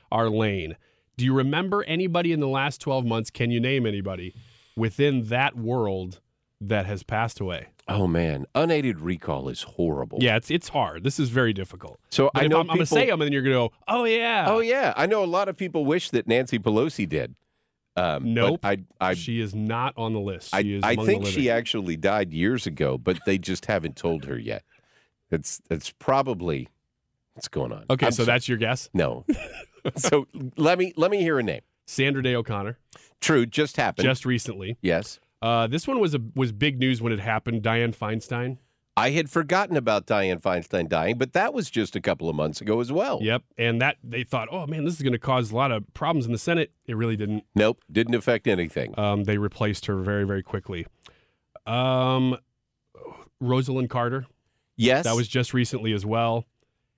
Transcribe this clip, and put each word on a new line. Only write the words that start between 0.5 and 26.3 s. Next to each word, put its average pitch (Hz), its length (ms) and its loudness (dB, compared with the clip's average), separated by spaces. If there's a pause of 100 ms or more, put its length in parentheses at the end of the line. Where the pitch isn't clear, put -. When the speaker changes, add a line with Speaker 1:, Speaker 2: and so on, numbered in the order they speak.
Speaker 1:
Do 123 80 0
you 131 80 4
remember 170 500 2
anybody 170 480 0
in 156 80 0
the 143 80 0
last 135 320 -2
twelve 131 240 -2
months? 113 260 -2
Can 117 200 -2
you 120 100 2
name 127 260 0
anybody 95 480 -4 (400)
within 123 500 2
that 123 320 0
world 107 640 -2 (380)
that 101 280 -2
has 98 160 -6
passed 113 360 -4
away? 90 280 -6 (200)
Speaker 2:
Oh, 98 200 2
man. 82 480 0
Unaided 143 460 2
recall 80 500 -4
is 60 120 -10
horrible. 76 600 -2
Speaker 1:
Yeah, 117 140 4
it's, - 140 -4
it's 165 180 -2
hard. 87 360 -2
This 135 140 -2
is 139 100 2
very 117 240 2
difficult. 92 460 -10 (120)
Speaker 2:
So 131 220 4
Speaker 1:
But 135 100 2
Speaker 2:
I - 40 4
Speaker 1:
if 151 40 4
Speaker 2:
know 156 60 6
Speaker 1:
I'm, 165 60 6
I'm 165 60 0
gonna 165 160 2
Speaker 2:
people 156 120 2
Speaker 1:
say 254 140 4
'em, 175 100 0
and - 20 2
then 147 100 0
you're 139 100 0
gonna 131 140 4
go, 120 160 2 (160)
"Oh, 240 160 0
yeah." 226 440 2
Speaker 2:
Oh, 220 120 4
yeah. 233 360 2
I 143 100 2
know 208 160 2
a 185 40 2
lot 185 220 0
of 190 80 -6
people 165 280 -2
wish 156 260 0
that 117 160 0
Nancy 120 320 2
Pelosi 110 480 2
did. 73 280 -4 (640)
Um, 87 360 0
Speaker 1:
Nope. 117 300 2
Speaker 2:
but 101 60 0 (320)
I, 92 100 2
I, 92 40 2
Speaker 1:
She 101 260 -4
is 104 140 -4
not 117 440 -2
on 113 160 -4
the 107 60 -2
list. 98 340 -6
Speaker 2:
I, 98 80 2
Speaker 1:
She 101 140 0
is 101 60 -2
Speaker 2:
I 107 100 2
Speaker 1:
among 110 140 2
Speaker 2:
think 196 180 2
Speaker 1:
the 101 60 0
Speaker 2:
she 95 120 -4
Speaker 1:
living. 123 80 4
Speaker 2:
actually 110 480 -2
died 98 340 0
years 98 340 0
ago, 69 300 0
but 82 300 -2
they 98 100 2
just 92 300 -6
haven't 82 300 -2
told 80 280 -4
her 67 140 -8
yet. 55 260 -10 (640)
That's, - 400 -6
that's 80 220 -4
probably 90 800 -2 (640)